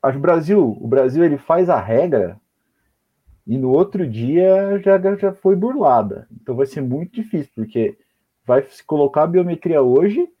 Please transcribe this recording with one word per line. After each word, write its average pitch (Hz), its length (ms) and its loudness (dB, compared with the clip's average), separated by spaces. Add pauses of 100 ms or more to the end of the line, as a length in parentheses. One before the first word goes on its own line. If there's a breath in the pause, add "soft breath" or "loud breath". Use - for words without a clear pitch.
acho 131 120 0
que 135 40 -6
o 143 40 -8
Brasil, 165 580 2
o - 80 -10
Brasil, 127 360 2
ele 151 140 2
faz 175 320 0
a 147 100 2
regra 110 600 -2 (1040)
e 117 120 -4
no 127 140 -2
outro 175 360 0
dia 185 760 0
já, 196 160 4 (180)
já 196 160 -2
foi 190 220 2
burlada. 175 720 0 (140)
Então 127 140 -8
vai 135 100 0
ser 139 160 -10
muito 139 320 -6
difícil, 214 420 -8
porque 110 420 -4 (480)
vai 127 180 2
se - 200 -20
colocar 147 400 0
a 160 40 0
biometria 170 540 -2
hoje 185 460 2 (140)